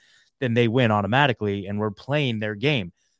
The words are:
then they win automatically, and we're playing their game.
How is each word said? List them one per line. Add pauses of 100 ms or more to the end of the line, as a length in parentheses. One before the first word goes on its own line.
(400)
then
they
win
automatically,
and
we're
playing
their
game. (280)